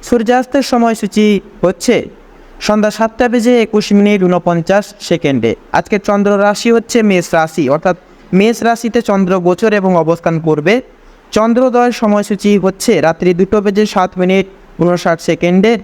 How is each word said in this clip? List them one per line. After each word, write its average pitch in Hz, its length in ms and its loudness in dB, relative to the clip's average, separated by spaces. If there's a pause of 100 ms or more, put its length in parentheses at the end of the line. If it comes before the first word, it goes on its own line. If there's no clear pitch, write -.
সূর্যাস্তের 247 680 0
সময়সূচি 220 540 0 (360)
হচ্ছে 185 320 0 (640)
সন্ধ্যা 214 300 0
সাতটা 226 380 -2
বেজে 240 260 2 (100)
একুশ 208 280 -2
মিনিট 202 340 2
ঊনপঞ্চাশ 175 580 0 (240)
সেকেন্ডে। 135 420 0 (220)
আজকে 170 240 -2 (120)
চন্দ্র 202 220 0 (160)
রাশি 208 240 -2
হচ্ছে 233 320 0
মেষ 190 320 2
রাশি, 160 340 0
অর্থাৎ 165 280 0 (360)
মেষ 214 300 2
রাশিতে 233 400 -2
চন্দ্র 196 300 0 (140)
গোচর 180 340 0
এবং 190 160 0
অবস্থান 165 440 0
করবে। 156 340 0 (580)
চন্দ্রোদয়ের 240 680 2
সময়সূচি 208 480 0 (140)
হচ্ছে 190 360 0
রাত্রি 165 340 0
দুটো 190 260 0
বেজে 202 260 0
সাত 185 320 -2
মিনিট 185 280 0 (320)
ঊনষাট 170 400 0 (100)
সেকেন্ডে। 180 440 2 (120)